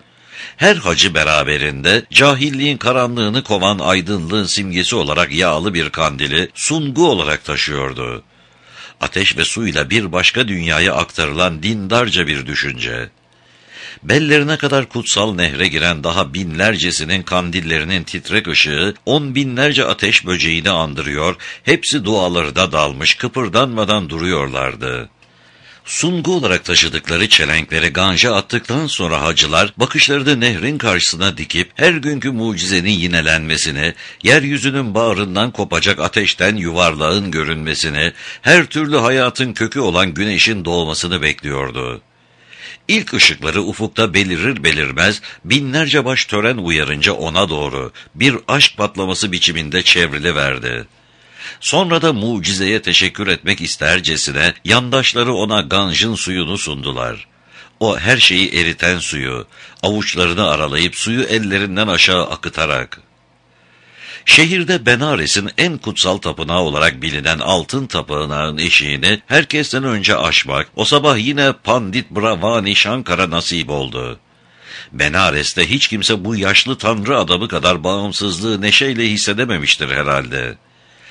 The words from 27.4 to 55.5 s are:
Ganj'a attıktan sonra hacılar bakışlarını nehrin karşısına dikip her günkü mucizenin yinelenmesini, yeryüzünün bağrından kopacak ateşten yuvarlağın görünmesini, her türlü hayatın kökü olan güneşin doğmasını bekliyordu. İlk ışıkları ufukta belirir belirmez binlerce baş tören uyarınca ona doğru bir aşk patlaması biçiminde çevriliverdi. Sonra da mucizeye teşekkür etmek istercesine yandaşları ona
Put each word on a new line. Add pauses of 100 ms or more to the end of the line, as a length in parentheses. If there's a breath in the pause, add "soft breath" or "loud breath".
Ganj'a
attıktan
sonra
hacılar
bakışlarını
nehrin
karşısına
dikip
her
günkü
mucizenin
yinelenmesini, (300 loud breath)
yeryüzünün
bağrından
kopacak
ateşten
yuvarlağın
görünmesini, (280 loud breath)
her
türlü
hayatın
kökü
olan
güneşin
doğmasını
bekliyordu. (880 loud breath)
İlk
ışıkları
ufukta
belirir
belirmez (240 loud breath)
binlerce
baş
tören
uyarınca
ona
doğru (240 loud breath)
bir (120)
aşk
patlaması
biçiminde
çevriliverdi. (720 loud breath)
Sonra
da
mucizeye
teşekkür
etmek
istercesine (120)
yandaşları
ona